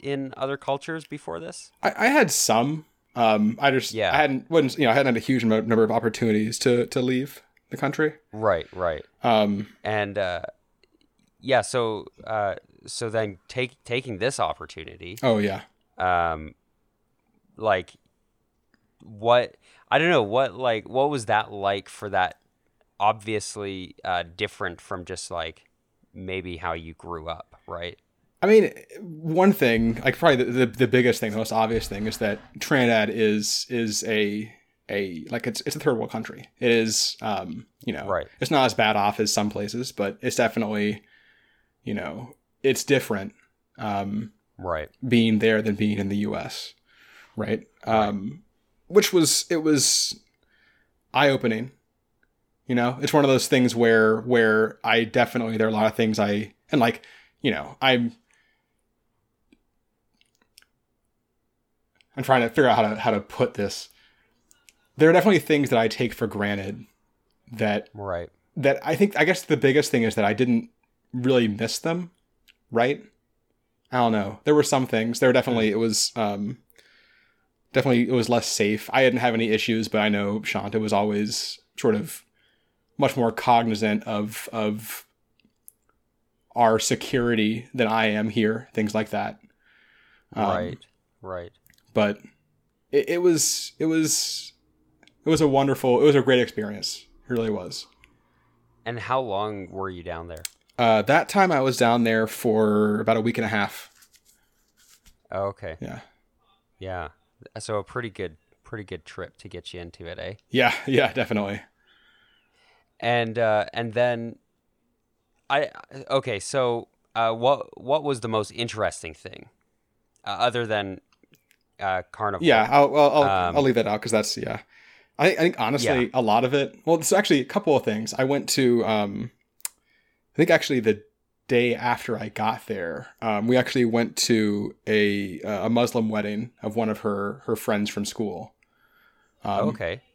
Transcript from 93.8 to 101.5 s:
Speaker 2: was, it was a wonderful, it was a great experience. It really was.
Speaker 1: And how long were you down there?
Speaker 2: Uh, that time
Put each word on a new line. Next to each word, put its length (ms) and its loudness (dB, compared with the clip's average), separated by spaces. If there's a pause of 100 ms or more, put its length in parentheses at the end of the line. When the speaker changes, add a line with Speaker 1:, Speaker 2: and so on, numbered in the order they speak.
Speaker 2:
was, 680 -2 (720)
it 20 -2
was 140 4
a 60 4
wonderful, 520 2
it 40 4
was 120 8
a 60 6
great 180 4
experience. 640 -6 (240)
It 40 -4
really 180 -2
was. 360 -8 (1000)
Speaker 1:
And 140 -8
how 200 -2
long 500 -4
were 200 -8
you 120 -14
down 260 -10
there? 140 -14 (360)
Speaker 2:
Uh, 240 4
that 260 2
time 240 2